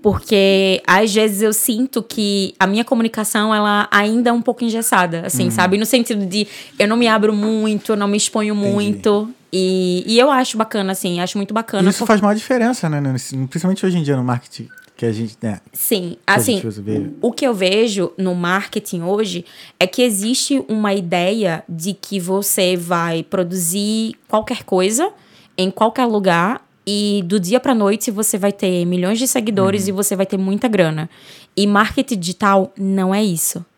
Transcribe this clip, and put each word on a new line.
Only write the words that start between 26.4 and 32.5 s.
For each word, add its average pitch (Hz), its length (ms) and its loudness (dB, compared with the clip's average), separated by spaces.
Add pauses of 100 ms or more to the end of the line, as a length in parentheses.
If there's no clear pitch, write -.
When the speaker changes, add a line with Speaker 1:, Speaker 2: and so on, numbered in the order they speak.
Speaker 1:
e 208 400 0
do 196 140 0
dia 185 180 0
pra 262 160 2
noite 220 380 0
você 208 260 -2
vai 202 140 2
ter 180 320 0
milhões 180 340 0
de 262 80 0
seguidores 202 580 0
Speaker 2:
Uhum. 196 40 -2
Speaker 1:
e 202 40 -2
você 196 220 -2
vai 190 120 0
ter 196 120 -4
muita 196 300 0
grana. 165 420 0 (460)
E 202 100 2
marketing 208 520 2
digital 190 600 2